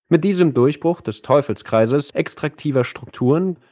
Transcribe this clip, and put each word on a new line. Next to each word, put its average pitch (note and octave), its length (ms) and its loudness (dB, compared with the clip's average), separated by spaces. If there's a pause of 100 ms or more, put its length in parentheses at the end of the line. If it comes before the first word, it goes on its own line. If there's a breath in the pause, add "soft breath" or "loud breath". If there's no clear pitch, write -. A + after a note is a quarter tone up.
Mit E3 160 2
diesem F3+ 300 2
Durchbruch D3 480 0
des - 200 -8
Teufelskreises C3+ 880 0
extraktiver D3 720 -4
Strukturen D#3+ 760 -2 (140)